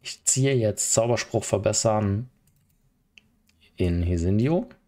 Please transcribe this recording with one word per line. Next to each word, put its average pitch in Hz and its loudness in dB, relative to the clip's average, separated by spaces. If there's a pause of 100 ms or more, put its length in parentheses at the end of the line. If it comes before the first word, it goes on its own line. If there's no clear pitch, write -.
Ich - -16
ziehe 135 2
jetzt 110 0
Zauberspruch 113 0
verbessern 107 0 (1500)
in 87 0
Hesindio. 98 0 (200)